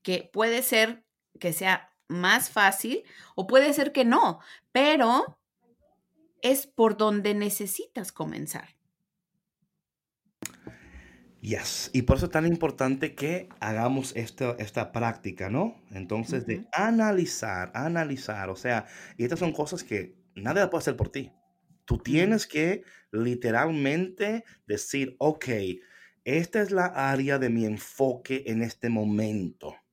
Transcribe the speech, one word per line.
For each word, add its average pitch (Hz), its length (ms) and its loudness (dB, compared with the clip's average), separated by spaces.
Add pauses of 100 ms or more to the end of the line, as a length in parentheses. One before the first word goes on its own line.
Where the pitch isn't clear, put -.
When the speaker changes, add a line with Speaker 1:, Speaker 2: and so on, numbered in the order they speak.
Speaker 1:
Que 180 320 -4
puede 226 300 2
ser 226 420 2 (340)
que 170 140 -2
sea 185 360 0 (180)
más 175 420 2
fácil 214 540 2 (320)
o 190 120 -4
puede 277 260 8
ser 294 200 0
que 262 120 4
no, 311 340 4 (320)
pero 285 680 4 (1000)
es 269 260 2
por 220 300 4
donde 208 380 2
necesitas 208 760 -4
comenzar. - 640 -10 (2750)
Speaker 2:
Yes, - 500 -6
y 123 120 2
por 135 140 6
eso 175 100 -2
es - 40 -6
tan 160 140 2
importante 143 680 0
que 175 340 -4 (100)
hagamos 120 560 -2
esta, 117 440 -4
esta 110 320 -6
práctica, 107 580 -4
¿no? 180 400 -2
Entonces, 110 560 -6
de 110 140 -4
Speaker 1:
Ujú. 220 120 -14
Speaker 2:
analizar, 180 1000 0
analizar, 131 800 -4
o 92 40 -6
sea, 117 300 -2 (320)
y 117 60 -2
estas 165 160 -2
son 175 120 0
cosas - 320 -6
que - 320 -6 (200)
nadie 151 320 0
puede 165 140 -2
hacer 131 140 -2
por - 140 -4
ti. 135 220 -10 (540)
Tú 117 120 0
Speaker 1:
No. - 60 -8
Speaker 2:
tienes 185 420 2
que 165 380 -2 (280)
literalmente 143 1300 0 (240)
decir, 131 500 -4
"Ok, 151 280 0 (800)
esta 170 360 0
es 196 80 0
la 185 160 2
área 135 540 0
de 127 100 0
mi 113 160 2
enfoque 131 800 -4
en 113 160 -2
este 117 280 -4
momento". 107 840 -2 (180)